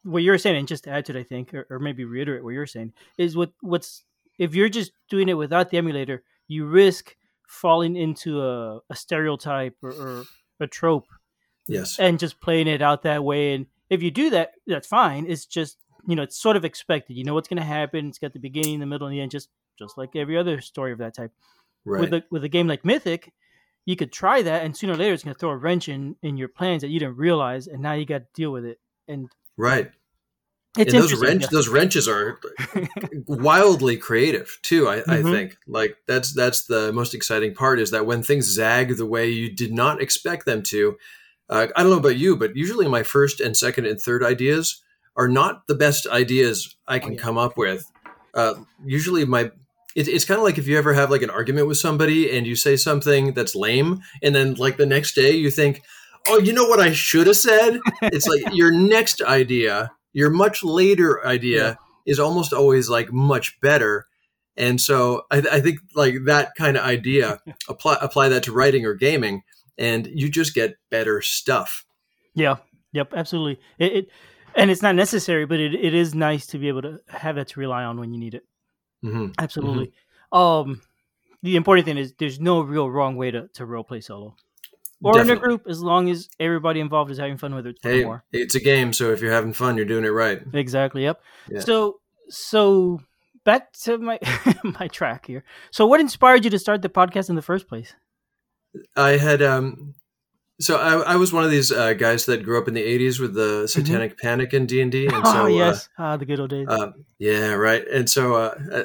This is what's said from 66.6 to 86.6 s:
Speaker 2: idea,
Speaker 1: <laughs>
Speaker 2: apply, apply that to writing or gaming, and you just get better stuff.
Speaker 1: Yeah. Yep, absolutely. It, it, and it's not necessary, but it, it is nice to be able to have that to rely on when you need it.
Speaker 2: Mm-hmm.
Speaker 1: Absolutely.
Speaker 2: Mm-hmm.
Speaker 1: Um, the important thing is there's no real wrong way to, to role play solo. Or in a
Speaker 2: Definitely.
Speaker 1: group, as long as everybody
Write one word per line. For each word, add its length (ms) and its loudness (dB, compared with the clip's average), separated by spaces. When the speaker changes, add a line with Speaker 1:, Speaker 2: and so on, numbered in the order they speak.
Speaker 2:
idea, 580 0
Speaker 1:
<laughs> 140 -18
Speaker 2:
apply, 340 0
apply 260 2
that 140 2
to 100 -6
writing 320 4
or 80 -2
gaming, 520 -2
and 340 -2
you 160 -2
just 260 -2
get 220 0
better 320 -2
stuff. 640 -4
Speaker 1:
Yeah. 220 0
Yep, 220 -6
absolutely. 460 -6
It, 140 2
it, 160 -2
and 160 6
it's 120 0
not 120 4
necessary, 520 0
but 140 -2
it, 140 -2
it 200 0
is 200 2
nice 340 -2
to 100 -10
be 100 -4
able 140 -2
to 160 -12
have 280 -8
that 120 -8
to 120 -14
rely 240 -4
on 160 -8
when 140 -10
you 40 -8
need 160 -10
it. 100 -14
Speaker 2:
Mm-hmm. 340 -2
Speaker 1:
Absolutely. 540 -4
Speaker 2:
Mm-hmm. 60 6
Speaker 1:
Um, 420 2
the 140 0
important 300 6
thing 120 -4
is 200 -8
there's 220 -6
no 220 2
real 280 -2
wrong 260 -2
way 140 -4
to, 240 -8
to 120 -14
role 180 -10
play 160 -14
solo. 340 -18
Or 80 4
in 60 4
a 60 4
Speaker 2:
Definitely. 240 2
Speaker 1:
group, 200 -2
as 140 -8
long 260 2
as 220 -6
everybody 400 -2